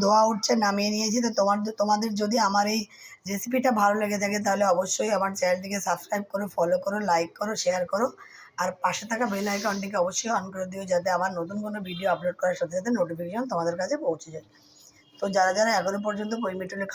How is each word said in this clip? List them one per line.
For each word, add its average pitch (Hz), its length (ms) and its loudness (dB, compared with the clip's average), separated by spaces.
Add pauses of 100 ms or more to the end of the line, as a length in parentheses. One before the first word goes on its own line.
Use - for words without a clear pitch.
ধোয়া 214 180 8 (100)
উঠছে, 214 240 0
নামিয়ে 208 400 2
নিয়েছি। 214 300 0
তো 226 40 2 (100)
তোমার, 202 180 4 (240)
তোমাদের 214 280 2 (120)
যদি 208 160 2 (100)
আমার 202 200 4
এই 214 120 0 (500)
রেসিপিটা 247 420 0
ভালো 208 300 4
লেগে 208 220 -2
থাকে, 202 220 0
তাহলে 202 200 2
অবশ্যই 196 520 2
আমার 190 220 0
চ্যানেলটিকে 185 480 0
সাবস্ক্রাইব 202 440 -2
করো, 202 140 -2 (100)
ফলো 175 280 2
করো, 202 140 -2 (140)
লাইক 170 180 2 (100)
করো, 208 160 -2
শেয়ার 180 300 0
করো, 208 220 0 (540)
আর 185 80 0 (140)
পাশে 185 280 0
থাকা 233 140 0
বেল 202 280 -2
আইকনটিকে 202 500 -2
অবশ্যই 190 340 -2
on 190 160 -4
করে 190 180 -4
দিও, 196 200 -8
যাতে 180 180 2
আমার 185 300 2
নতুন 175 260 -4
কোনো 214 160 -6
ভিডিও 185 320 -4
আপলোড 170 280 -2
করার 180 180 0
সাথে 170 180 -4
সাথে 196 220 -2
নোটিফিকেশন 175 520 -2
তোমাদের 170 300 0
কাছে 202 160 -2
পৌঁছে 170 360 -4
যায়। - 140 -14 (720)
তো 202 60 -2 (100)
যারা 185 180 6
যারা 220 260 4
এখনো 196 260 -2
পর্যন্ত 214 260 -2 (100)
পুঁই 190 180 -4
মিটুলি 196 360 -6